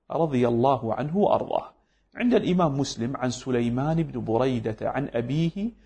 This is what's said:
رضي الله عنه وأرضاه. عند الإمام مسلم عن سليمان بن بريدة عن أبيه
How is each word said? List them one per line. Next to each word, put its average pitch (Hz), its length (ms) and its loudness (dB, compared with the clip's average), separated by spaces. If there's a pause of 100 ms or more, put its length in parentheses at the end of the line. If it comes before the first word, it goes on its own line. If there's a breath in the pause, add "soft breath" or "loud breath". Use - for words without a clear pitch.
(120)
رضي 135 360 2
الله 117 460 2
عنه 151 240 -4
وأرضاه. - 560 0 (420)
عند 247 180 0
الإمام 175 460 2
مسلم 135 380 -4
عن 127 120 -2
سليمان 127 760 0
بن 123 200 -6
بريدة 113 580 0
عن 131 320 -2
أبيه 160 580 -2 (140 soft breath)